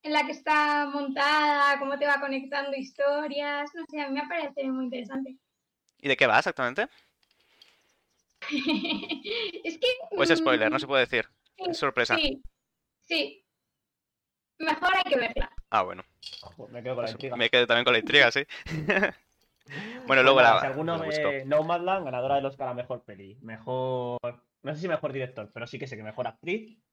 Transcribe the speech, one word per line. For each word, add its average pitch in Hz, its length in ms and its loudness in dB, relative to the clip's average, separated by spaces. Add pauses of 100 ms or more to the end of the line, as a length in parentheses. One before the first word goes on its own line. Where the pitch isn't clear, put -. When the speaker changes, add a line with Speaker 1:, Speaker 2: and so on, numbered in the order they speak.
Speaker 1:
en 302 120 -4
la 311 100 2
que 302 80 -6
está 302 580 2
montada, 285 880 2
cómo 277 200 -4
te 285 80 0
va 285 140 2
conectando 277 540 -4
historias, 285 1000 -2
no 330 160 -10
sé, 302 100 -8
a 285 80 -4
mí 269 100 -4
me 285 80 -4
parece 294 400 -6
muy 262 200 -4
interesante. 262 500 -8 (640)
Speaker 2:
¿Y 143 80 -6
de 135 80 2
qué 135 100 4
va 113 120 6
exactamente? 147 480 -2 (1500)
Speaker 1:
<laughs> 320 1200 -4
Es 320 140 -8
que, 494 80 0 (300)
Speaker 2:
¿O - 60 2
es - 140 4
spoiler? 120 340 2
No 123 60 -2
Speaker 1:
mm, 139 40 0
Speaker 2:
se 139 60 -8
puede 135 180 2
decir. 117 220 -2 (300)
Speaker 1:
sí, 370 140 -12
Speaker 2:
Es - 80 -6
sorpresa. 135 380 0
Speaker 1:
sí, 285 260 -2 (600)
sí. - 420 -6 (1120)
Mejor 320 380 0
hay 370 140 2
que 277 80 4
verla. 233 320 -2 (200)
Speaker 2:
Ah, 107 120 2
bueno. 92 220 -8 (380)
Speaker 3:
Ojo, - 260 -20
me 117 140 -14
quedo 127 140 -6
con 120 80 -2
la 113 60 -4
Speaker 2:
Eso, 110 60 -10
Speaker 3:
intriga. 123 200 -8
Speaker 2:
me 117 140 2
quedo 123 160 6
también 120 180 4
con 123 100 4
la 110 60 6
intriga, 135 300 6
sí. 143 140 0 (220)
<laughs> 180 480 0 (560)
Bueno, 202 360 -12
Speaker 3:
Pues 135 180 6
Speaker 2:
luego 135 180 10
Speaker 3:
nada, 117 140 10
Speaker 2:
la, - 60 6
Speaker 3:
si - 40 0
alguno 160 320 -2
Speaker 2:
la 160 60 -4
busco. 151 240 0
Speaker 3:
ve 139 160 -4
Nomadland, 170 600 0
ganadora 131 320 -2
del 135 100 0
Oscar 135 220 -6
a 123 60 -6
mejor 123 300 -8
peli. 98 360 -18
Mejor... 123 800 -4 (440)
No 147 120 -6
sé 151 60 -10
si 185 80 -6
mejor 156 240 -2
director, 127 420 -8
pero 113 140 -8
sí 131 100 -12
que 135 80 -8
sé 123 100 -12
que 110 60 -14
mejor 107 240 -8
actriz 185 500 -8 (160)